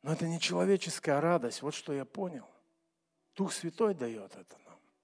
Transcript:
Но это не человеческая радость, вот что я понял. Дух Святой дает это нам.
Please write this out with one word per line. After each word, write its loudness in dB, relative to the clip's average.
Но 0
это 0
не -2
человеческая 2
радость, 2
вот -4
что -6
я -4
понял. -6
Дух 0
Святой 0
дает -6
это -20
нам. -20